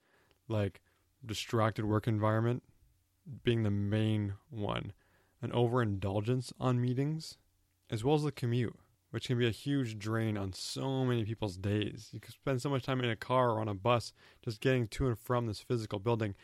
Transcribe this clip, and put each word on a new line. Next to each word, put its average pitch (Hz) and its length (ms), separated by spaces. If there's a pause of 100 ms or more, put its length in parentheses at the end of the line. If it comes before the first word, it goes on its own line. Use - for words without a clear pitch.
(500)
like 104 320 (440)
distracted 110 600
work 107 200
environment 110 580 (840)
being 117 180
the 104 80
main 104 640 (160)
one, 104 420 (500)
an 117 120
overindulgence 117 1080
on 127 220
meetings, 139 560 (520)
as 110 140
well 143 120
as 151 80
the 147 100
commute, 120 440 (340)
which - 160
can 123 100
be 120 100
a 113 40
huge 127 460
drain 110 400
on 98 140
so 131 540
many 120 180
people's 104 320
days. 104 560
You 113 80
can - 140
spend 131 280
so 147 80
much 135 140
time 131 160
in 123 100
a 113 60
car 127 360
or 107 100
on 110 80
a 104 40
bus 117 380 (320)
just 113 160
getting 131 300
to 135 180
and 117 100
from 123 280
this 107 160
physical 110 380
building, 107 440